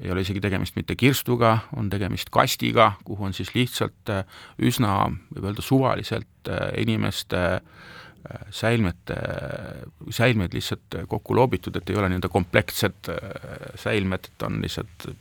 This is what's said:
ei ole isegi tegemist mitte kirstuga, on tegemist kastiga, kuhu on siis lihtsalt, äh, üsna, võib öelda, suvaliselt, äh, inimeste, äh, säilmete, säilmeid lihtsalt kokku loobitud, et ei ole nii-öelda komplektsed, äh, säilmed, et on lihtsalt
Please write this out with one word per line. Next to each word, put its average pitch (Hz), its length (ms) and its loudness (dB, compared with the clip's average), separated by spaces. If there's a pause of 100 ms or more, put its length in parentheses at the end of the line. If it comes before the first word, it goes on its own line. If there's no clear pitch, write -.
ei 92 120 -4
ole 92 120 0
isegi 95 200 -2
tegemist 98 320 -2
mitte 95 240 -2
kirstuga, 120 560 4 (200)
on 107 160 -2
tegemist 101 400 -2
kastiga, 117 600 4 (120)
kuhu 101 240 -6
on 95 80 -6
siis - 200 -6
lihtsalt, 117 560 -2
äh, 95 120 -2 (360)
üsna, 120 360 4 (380)
võib 98 160 -4
öelda, 104 140 -6
suvaliselt, 113 880 0
äh, 95 180 -2 (140)
inimeste, 104 600 0 (120)
äh, - 360 -14 (580)
säilmete, 110 640 0 (920)
säilmeid 110 460 2
lihtsalt - 400 -6 (120)
kokku - 280 0
loobitud, 95 400 2
et - 140 -4
ei 95 60 0
ole 101 120 2
nii-öelda 90 240 0
komplektsed, - 800 0
äh, - 460 -8 (220)
säilmed, 98 500 0
et - 160 -6
on - 160 -2
lihtsalt - 460 -6 (120)